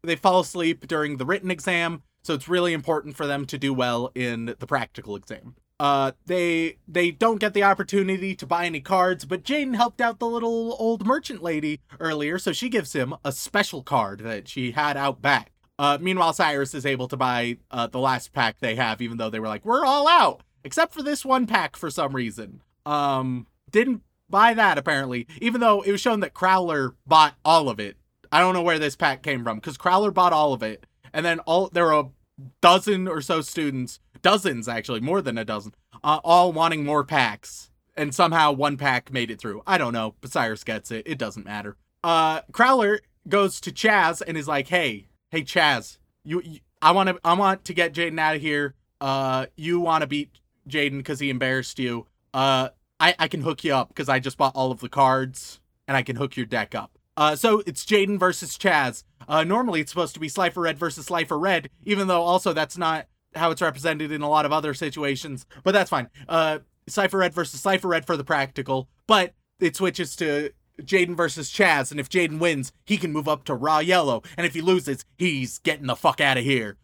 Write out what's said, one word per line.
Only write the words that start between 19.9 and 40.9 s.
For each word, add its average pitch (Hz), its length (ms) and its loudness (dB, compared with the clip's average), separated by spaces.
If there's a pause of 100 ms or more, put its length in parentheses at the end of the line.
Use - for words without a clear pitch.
out, 302 360 4 (200)
except 320 300 -2
for 311 80 -10
this 285 240 -4
one 262 220 2
pack 196 280 0
for 165 140 -6
some 139 260 -4
reason." 107 460 -8 (240)
Um, 135 600 -2 (240)
didn't 240 320 2 (260)
buy 220 240 6
that, 202 240 4
apparently, 135 500 -2 (140)
even 233 180 0
though 214 220 4
it 196 100 0
was 202 80 0
shown 226 220 0
that 165 140 -4
Crowler 170 580 2 (140)
bought 151 260 8 (100)
all 156 260 6
of 107 100 -6
it. 101 180 -8 (340)
I 151 80 6
don't 185 140 4
know 175 80 0
where 170 180 2
this 147 160 -2
pack 139 280 0
came 131 200 -4
from, 110 160 -4
'cause 143 180 -12
Crowler 190 360 2
bought 180 200 4
all 151 200 2
of 110 100 -4
it, 110 220 -8 (260)
and 160 140 -2
then 165 160 0
all, 180 320 2
there 170 120 4
were 156 140 4
a 135 100 -4 (520)
dozen 185 460 6
or 160 140 -4
so 160 200 0
students, 139 580 -6 (220)
dozens, 175 460 2
actually, 113 340 -6
more 170 200 0
than 120 160 -4
a 110 80 -4
dozen, 104 280 -6 (300)
uh, 151 200 2
all 175 300 6
wanting 160 320 0
more 147 180 2
packs, 127 680 -2 (260)
and 147 160 -4
somehow 160 380 4
one 143 260 0
pack 131 340 0
made 120 200 -2
it 104 80 -10
through. 107 280 -10
I 190 100 2
don't 123 160 0
know, 110 280 -4
but 131 100 -16
Cyrus 113 320 -2
gets 110 280 -8